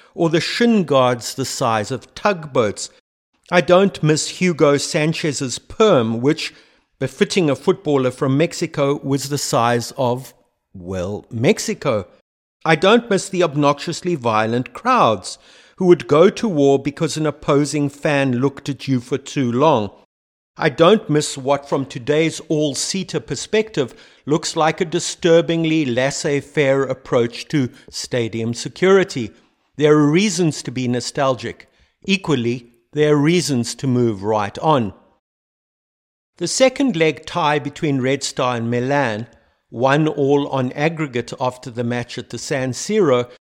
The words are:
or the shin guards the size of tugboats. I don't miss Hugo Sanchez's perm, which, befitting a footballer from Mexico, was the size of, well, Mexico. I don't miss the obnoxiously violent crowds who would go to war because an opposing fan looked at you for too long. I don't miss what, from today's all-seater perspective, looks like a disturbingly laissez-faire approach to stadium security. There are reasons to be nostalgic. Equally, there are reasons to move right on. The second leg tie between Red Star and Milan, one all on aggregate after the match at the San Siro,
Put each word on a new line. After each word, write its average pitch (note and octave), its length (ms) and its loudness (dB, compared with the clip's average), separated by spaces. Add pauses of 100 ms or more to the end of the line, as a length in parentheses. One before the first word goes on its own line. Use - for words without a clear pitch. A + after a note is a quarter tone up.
(140)
or E3+ 160 0
the D#3+ 100 2
shin A3+ 440 2
guards B2+ 500 0
the C3 100 -4
size A2 460 -2
of - 240 -10
tugboats. C#3+ 720 -2 (640)
I F3 100 4
don't F#3+ 420 2
miss D3+ 380 0
Hugo D3 380 2
Sanchez's D3+ 800 -4
perm, A#2+ 640 2
which, D3+ 320 -2 (440)
befitting E3 520 0
a C3 60 0
footballer C#3 560 -2
from C3+ 260 0
Mexico, D3+ 640 -2
was C3+ 260 -4
the C#3+ 100 -4
size A#2+ 600 0
of, B2+ 340 -4 (400)
well, F#2 580 -8
Mexico. C3 760 -2 (580)
I D#3+ 120 2
don't A3 340 2
miss F#3+ 180 -2
the F3+ 140 -2
obnoxiously D3+ 720 0
violent A#2 580 -2
crowds E3 640 0 (420)
who F#3+ 60 -2
would F3 240 4
go F3 220 6
to A3+ 180 -4
war C#3 300 4
because D3+ 400 -6
an D#3 80 -2
opposing D3 640 0
fan C#3 500 0
looked C#3 300 -2
at - 180 -10
you C3 100 2
for B2+ 200 -4
too B2 340 -2
long. B2 380 2 (640)
I D#3 140 -2
don't E3 400 4
miss D3 260 0
what, C#3 320 -2
from C#3+ 160 -2
today's D3 640 -2
all-seater D#3 720 -4
perspective, E3 720 -4 (300)
looks D#3 320 -2
like D#3+ 240 2
a F#3 60 -2
disturbingly E3 1000 2
laissez-faire C#3 1000 0
approach B2+ 640 -2
to C3+ 200 0 (220)
stadium A2+ 640 -4
security. F3 800 0 (440)
There D3 160 6
are D3+ 180 6
reasons F3 520 2
to - 80 -10
be B2 180 -4
nostalgic. B2 800 -4 (380)
Equally, C3 640 -2 (200)
there D3+ 200 2
are D3+ 60 4
reasons D3 560 0
to - 120 -8
move A#2+ 360 0
right G#2 380 -2
on. C#3+ 340 2 (1400)
The E3+ 100 -4
second B3+ 480 2
leg D#3+ 300 0
tie D3+ 320 0
between C#3+ 420 -2
Red C3 220 0
Star B2 340 -2
and A#2 140 -2
Milan, B2 560 0 (420)
one C3+ 400 2
all C#3+ 400 2
on C3+ 240 -2
aggregate D3 640 -4
after B2+ 320 -6
the A#2+ 140 -6
match A#2+ 320 -6
at - 140 -10
the A#2+ 80 -8
San C3 320 -4
Siro, C3+ 600 2 (100)